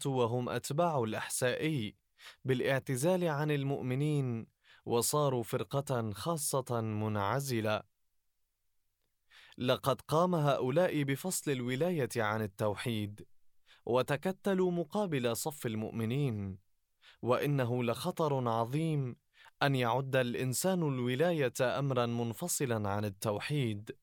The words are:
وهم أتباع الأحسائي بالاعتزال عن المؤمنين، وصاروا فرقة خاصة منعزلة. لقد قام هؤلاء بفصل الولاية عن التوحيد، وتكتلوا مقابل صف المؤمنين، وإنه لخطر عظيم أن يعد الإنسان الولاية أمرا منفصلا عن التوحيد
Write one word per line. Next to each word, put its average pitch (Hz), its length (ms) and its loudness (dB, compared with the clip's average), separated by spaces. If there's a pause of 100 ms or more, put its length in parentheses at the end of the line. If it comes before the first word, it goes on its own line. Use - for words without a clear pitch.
وهم 123 440 0
أتباع 143 540 0
الأحسائي 120 920 -2 (500)
بالاعتزال 135 760 2
عن 151 280 0
المؤمنين، 135 960 0 (380)
وصاروا 123 580 2
فرقة 131 680 -2
خاصة 135 720 -2
منعزلة. 107 1000 0 (1700)
لقد 127 440 0
قام 175 340 2
هؤلاء 147 680 2
بفصل 139 480 -2
الولاية 131 680 0
عن 110 240 2
التوحيد، 104 840 -4 (600)
وتكتلوا 180 840 0
مقابل 160 680 0
صف - 280 -6
المؤمنين، 110 920 -2 (640)
وإنه 123 600 2
لخطر 135 680 0
عظيم 131 680 0 (480)
أن 139 120 4
يعد 127 400 0
الإنسان 131 680 2
الولاية 135 800 0
أمرا 127 440 2
منفصلا 117 840 -2
عن 104 160 0
التوحيد 107 960 -2